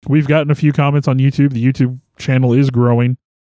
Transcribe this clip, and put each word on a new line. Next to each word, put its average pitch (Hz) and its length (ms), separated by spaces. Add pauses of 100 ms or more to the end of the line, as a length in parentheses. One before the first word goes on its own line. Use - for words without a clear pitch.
We've 143 200
gotten 147 220
a 147 60
few 147 180
comments 143 340
on 131 120
YouTube. 139 340
The 117 100
YouTube 127 360 (180)
channel 127 360
is 135 180
growing. 120 460 (260)